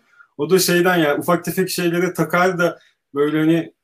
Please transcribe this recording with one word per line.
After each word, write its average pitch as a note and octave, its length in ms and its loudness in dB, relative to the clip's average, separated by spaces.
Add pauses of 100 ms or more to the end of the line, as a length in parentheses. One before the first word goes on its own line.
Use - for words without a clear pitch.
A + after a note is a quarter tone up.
(380)
O D3+ 120 -4
da F#3 100 4
şeyden, F3 380 2
yani D3 220 0
ufak E3+ 260 -2
tefek F3+ 240 -2
şeylere F3 440 -2
takar F3 440 0
da E3+ 220 -2 (340)
böyle D3+ 260 0
hani, D#3+ 340 0 (100)